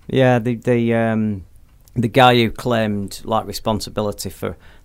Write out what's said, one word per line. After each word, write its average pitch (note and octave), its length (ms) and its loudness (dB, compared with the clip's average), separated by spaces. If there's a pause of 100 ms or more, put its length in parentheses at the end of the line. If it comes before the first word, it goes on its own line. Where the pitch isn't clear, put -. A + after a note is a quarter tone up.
Yeah, B2+ 320 4
the, A#2+ 160 -2
the, A#2 400 0
um, A2 480 0 (520)
the B2 140 0
guy B2+ 260 6
who A2+ 160 2
claimed, G#2+ 760 -4
like, A2 220 -2
responsibility G#2 800 -4
for F#2+ 280 -10 (280)